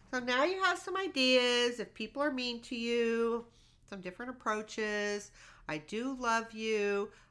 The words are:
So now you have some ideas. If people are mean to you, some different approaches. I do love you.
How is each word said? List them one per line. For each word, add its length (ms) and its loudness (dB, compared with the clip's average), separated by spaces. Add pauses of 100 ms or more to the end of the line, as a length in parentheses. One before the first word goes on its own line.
(120)
So 80 0
now 240 2
you 200 0
have 160 2
some 180 -6
ideas. 800 4
If 140 -10
people 280 -6
are 100 2
mean 320 -4
to 120 -8
you, 680 0 (440)
some 120 -12
different 300 -10
approaches. 1000 -2 (380)
I 100 -2
do 400 -6
love 320 0
you. 580 0 (220)